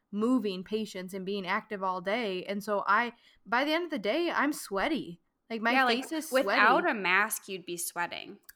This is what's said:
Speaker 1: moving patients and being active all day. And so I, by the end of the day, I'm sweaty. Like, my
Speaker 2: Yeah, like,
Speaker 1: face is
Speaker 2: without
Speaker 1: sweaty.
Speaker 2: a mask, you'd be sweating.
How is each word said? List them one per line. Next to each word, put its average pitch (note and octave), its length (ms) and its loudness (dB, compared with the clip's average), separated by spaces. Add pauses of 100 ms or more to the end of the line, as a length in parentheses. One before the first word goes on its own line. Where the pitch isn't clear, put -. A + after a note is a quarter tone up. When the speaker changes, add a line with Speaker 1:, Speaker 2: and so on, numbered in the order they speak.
(120)
Speaker 1:
moving G#3 500 0
patients G3 520 -6
and F#3+ 100 -6
being G3 220 -4
active G3+ 360 -4
all F#3 200 -2
day. G3 420 -2
And G3+ 180 -6
so G#3 240 -2
I, A3+ 260 4 (340)
by A#3 180 0
the D4+ 80 0
end E4+ 140 2
of D#4 40 -8
the C#4+ 80 -2
day, C4+ 320 0
I'm C#4 220 2
sweaty. G3+ 680 -2 (300)
Like, A3+ 120 -4
my A#3 100 2
Speaker 2:
Yeah, C4 120 6
like, B3 200 2
Speaker 1:
face - 80 -10
is D#4 180 -6
Speaker 2:
without B3 520 6
Speaker 1:
sweaty. E4+ 160 2
Speaker 2:
a - 40 -6
mask, F#3+ 460 2
you'd F#3+ 180 -10
be F3 120 -8
sweating. - 580 -8 (200)